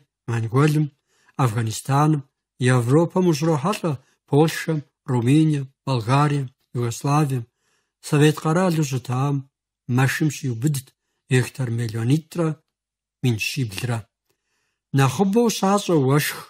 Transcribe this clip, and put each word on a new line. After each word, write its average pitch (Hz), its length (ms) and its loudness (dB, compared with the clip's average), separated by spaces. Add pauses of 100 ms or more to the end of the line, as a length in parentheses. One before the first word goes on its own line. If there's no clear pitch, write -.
(280)
Монголым, 135 580 0 (540)
Афганистаным, 135 840 0 (420)
Европэм 135 640 2
ущрохьэлӏэ 160 680 0 (380)
Полъшэм, 156 480 0 (220)
Румынием, 139 640 2 (160)
Болгарием, 135 640 0 (220)
Югославием. 131 760 -2 (580)
Совет 151 360 2
къэралу 160 440 0
щытам 131 520 -4 (540)
мэшым 135 420 0
щиубыдт 131 560 -4 (440)
гектар 127 380 0
миллионитӏрэ 120 800 -2 (760)
мин 123 140 0
щиблрэ. 117 600 -6 (960)
Нэхъыбэу 196 560 2
щащӏэ 196 460 0
уэшх 139 420 0 (120)